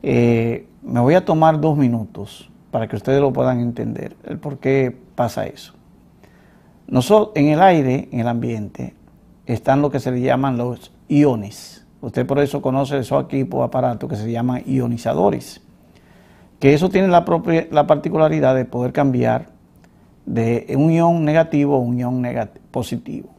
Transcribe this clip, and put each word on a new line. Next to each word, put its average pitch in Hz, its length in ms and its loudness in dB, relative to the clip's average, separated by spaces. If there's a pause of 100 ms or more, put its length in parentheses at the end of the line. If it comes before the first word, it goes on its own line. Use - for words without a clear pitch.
Eh, 120 640 0 (160)
me 123 180 -4
voy 127 140 4
a 180 100 4
tomar 160 380 2
dos 151 160 2
minutos 117 720 -4 (220)
para 113 160 -2
que 113 80 -8
ustedes 135 260 2
lo 135 100 2
puedan 127 280 0
entender, 120 640 -6
el - 160 -12
por 139 180 -12
qué 131 400 0 (160)
pasa - 320 -4
eso. - 280 -18 (1120)
Noso-, 202 480 2
en 147 140 2
el 151 120 2
aire, 151 500 4
en 123 100 -4
el 117 60 0
ambiente, 117 680 -6 (500)
están 135 380 0
lo 143 80 0
que 139 80 -2
se 127 100 -4
le 123 120 -2
llaman 131 360 0
los 120 340 -6 (160)
iones. 127 760 0 (160)
Usted 127 240 -4
por 135 140 -2
eso 143 240 -2
conoce 135 340 -2
esos 135 280 -2
equipos, 135 380 -2
aparatos 123 460 -4
que - 60 -4
se 110 160 -6
llaman 123 340 -4
ionizadores, 131 960 -2 (1000)
que 139 140 6
eso 165 160 2
tiene 190 200 2
la 170 160 4
propia, 165 440 0
la 147 160 2
particularidad 156 680 2
de 127 100 0
poder 123 260 -4
cambiar 123 600 0 (720)
de 117 540 -2
un 156 140 4
ion 170 340 2
negativo 151 500 2
a 131 40 2
un 123 180 -2
ion 123 240 -2
negat-, 120 380 -6 (100)
positivo. - 680 -8